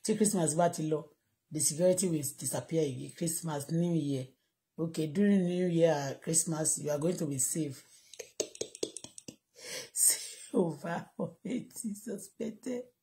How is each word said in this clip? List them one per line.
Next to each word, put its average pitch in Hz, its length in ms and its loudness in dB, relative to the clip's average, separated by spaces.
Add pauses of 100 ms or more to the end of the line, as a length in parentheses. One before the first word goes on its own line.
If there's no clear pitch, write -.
Tí 214 120 2
Christmas 185 400 2
bá 170 140 6
ti 165 140 -2
lọ, 156 200 0 (480)
the 151 80 -6
security 180 480 4
will 156 160 0 (140)
disappear 147 460 -2
again. 135 340 -4
Christmas, 160 540 -4
New 170 240 2
Year. 139 320 0 (520)
Okay, 165 280 -2
during 196 400 4
New 180 180 0
Year 165 320 6
and 139 240 -4
Christmas, 160 560 0
you 147 140 -2
are 147 80 0
going 170 180 0
to 170 80 -2
be 139 140 -4
safe. 147 440 -2 (560)
<laughs> - 1500 -12
Silver - 1120 0 (400)
eighty 202 520 -6
suspected. 226 880 -10 (200)